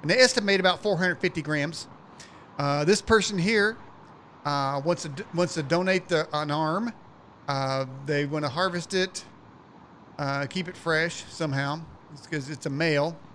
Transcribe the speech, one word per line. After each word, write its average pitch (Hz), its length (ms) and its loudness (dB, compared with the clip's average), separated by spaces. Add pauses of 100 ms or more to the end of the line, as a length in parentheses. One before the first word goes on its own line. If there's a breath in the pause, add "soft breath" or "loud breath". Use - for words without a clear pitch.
And 151 80 -2
they 226 80 4
estimate 202 420 4
about 180 220 2
four 202 140 2
hundred 180 240 0
fifty 160 220 0
grams. 151 440 -4 (720 loud breath)
Uh, 143 260 0
this 202 180 4
person 208 360 4
here, 214 380 2 (680)
uh, 139 400 0
wants 170 180 0
to 165 60 -8
d-, 143 160 -10 (100)
wants 170 200 2
to 160 80 -2
donate 180 460 2
the, 160 240 2
an 151 180 -2
arm. 160 420 0 (560)
Uh, 135 380 0 (200)
they 147 200 0
wanna 151 220 -2
harvest 175 460 -2
it, 185 300 -2 (920)
uh, 139 280 -2
keep 175 220 -4
it 185 80 -14
fresh 165 520 -2
somehow. 143 520 -2 (320)
It's 143 140 -18
'cause 143 240 -6
it's 143 160 -8
a 147 40 0
male. 156 460 2 (180)